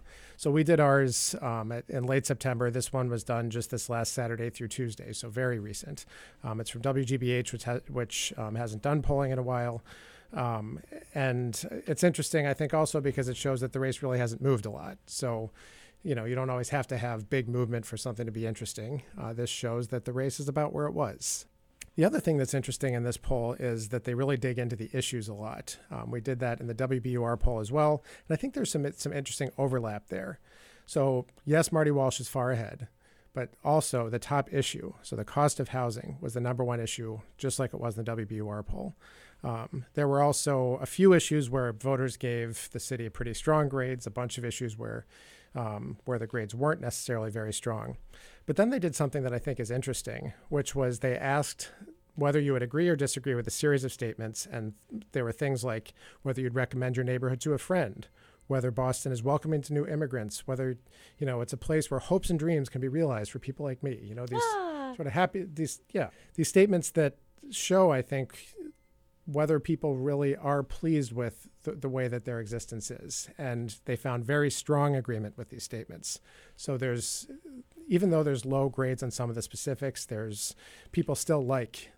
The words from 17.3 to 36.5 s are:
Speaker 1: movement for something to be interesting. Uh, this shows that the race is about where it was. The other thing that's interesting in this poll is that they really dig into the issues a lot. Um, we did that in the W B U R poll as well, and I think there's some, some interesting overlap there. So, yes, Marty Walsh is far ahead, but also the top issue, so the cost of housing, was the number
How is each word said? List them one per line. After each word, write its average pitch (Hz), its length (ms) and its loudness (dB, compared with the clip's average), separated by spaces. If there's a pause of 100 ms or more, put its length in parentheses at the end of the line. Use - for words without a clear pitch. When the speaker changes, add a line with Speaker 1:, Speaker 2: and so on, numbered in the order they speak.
Speaker 1:
movement 120 360 0
for - 120 -10
something 117 300 -4
to 113 40 -4
be 113 160 -2
interesting. 110 560 -6 (180)
Uh, 113 120 -6
this 120 180 -2
shows 120 380 -2
that 123 160 -4
the 127 80 -4
race 131 260 0
is 143 100 -2
about 151 240 0
where 147 140 0
it 147 80 -4
was. - 520 -2 (500)
The 160 80 6
other 226 160 4
thing 160 160 4
that's 131 160 2
interesting 135 400 -2
in 120 120 0
this 120 120 -2
poll 120 380 0
is 113 340 -2
that 123 160 -4
they 123 80 -2
really 135 240 2
dig 123 220 0
into 120 180 -2
the 110 160 -6
issues 123 360 -2
a 107 60 -8
lot. - 440 -10 (120)
Um, 117 200 -8
we 120 100 -4
did 123 200 -2
that 120 200 -2
in 120 60 -6
the 117 80 -4
W 127 260 0
B 127 120 -4
U 123 120 0
R 117 140 0
poll 120 200 2
as 110 140 -4
well, 151 320 4 (240)
and 160 80 4
I - 20 -8
think 269 140 -4
there's 262 180 0
some, 143 220 0
some - 220 -6
interesting 139 420 -4
overlap 120 520 0
there. 190 300 -6 (460)
So, 131 400 2 (220)
yes, 156 260 4
Marty 156 180 6
Walsh 135 300 4
is 120 80 -6
far 127 240 2
ahead, 113 360 -4 (440)
but 123 220 -6 (100)
also 135 460 4
the 120 80 0
top 139 340 0
issue, - 480 0
so - 160 -8
the 104 80 -4
cost 143 340 2
of 131 120 -2
housing, 123 500 -4
was 120 140 -6
the 123 60 -2
number 123 220 0